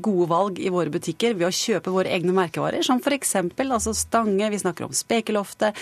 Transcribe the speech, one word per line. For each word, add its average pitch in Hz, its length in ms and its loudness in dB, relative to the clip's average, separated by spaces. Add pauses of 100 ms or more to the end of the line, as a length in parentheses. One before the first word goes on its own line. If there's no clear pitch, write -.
gode 180 260 2
valg 180 300 2
i - 120 -2
våre 175 200 0
butikker 175 480 -2
ved 170 80 2
å 180 80 0
kjøpe 190 400 -2
våre 185 160 2
egne 180 240 0
merkevarer, 165 480 0
som 254 180 2
for 285 140 0
eksempel, 262 560 -2
altså, 220 240 0
Stange, 214 560 0
vi 208 80 -2
snakker 175 280 -2
om 139 60 -10
Spekeloftet, 214 880 0